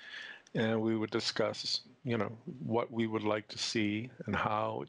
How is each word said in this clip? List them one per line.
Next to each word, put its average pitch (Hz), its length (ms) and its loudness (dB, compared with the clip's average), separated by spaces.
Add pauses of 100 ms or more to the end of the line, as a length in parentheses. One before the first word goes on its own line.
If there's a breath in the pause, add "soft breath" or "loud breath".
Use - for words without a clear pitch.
(540 loud breath)
and 113 260 4
we 110 160 2
would 107 140 0
discuss, - 680 0 (240)
you 120 140 2
know, 101 120 0 (340)
what 117 280 0
we 113 140 2
would 110 180 0
like 107 240 2
to - 100 -12
see 107 520 0 (160)
and 98 100 0
how 107 460 0
it - 60 -10